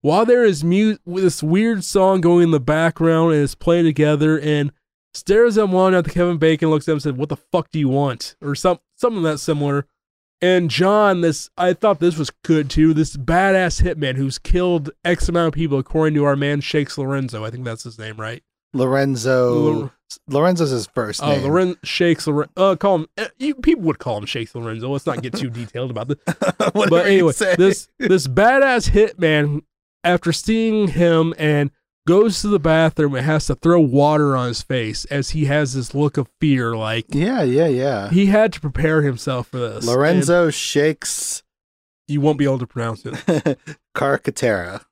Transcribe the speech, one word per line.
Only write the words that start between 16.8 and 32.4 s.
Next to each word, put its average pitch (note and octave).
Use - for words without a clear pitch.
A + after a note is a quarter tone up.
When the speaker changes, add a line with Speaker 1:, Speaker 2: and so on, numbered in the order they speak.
Speaker 1:
Lorenzo. C3
I A2
think B2
that's A2+
his A2+
name, A2
right? A2
Speaker 2:
Lorenzo. B2+
Speaker 1:
Lor- A2+
Speaker 2:
Lorenzo's D#3+
his A#2
first A2
Speaker 1:
Oh, C#3+
Speaker 2:
name. C#3
Speaker 1:
Loren-, F3
Shakes E3+
Loren-, D3
uh, F#3+
call F#3+
him, D#3+
uh, G#3+
you, C#4+
people C4
would D#3+
call A2+
him G#2
Shakes A2+
Lorenzo. A#2
Let's C#3
not B2+
get A#2+
too B2+
Speaker 2:
<laughs> -
Speaker 1:
detailed A#2+
about A2+
this. C#3+
Speaker 2:
<laughs> F3+
Whatever G3+
Speaker 1:
But E3+
Speaker 2:
you G3+
Speaker 1:
anyway, F3
Speaker 2:
say. F#3+
Speaker 1:
this, F#3
this F#3
badass A#3+
hitman, D#3
after E3+
seeing A3
him E3
and D3
goes G3+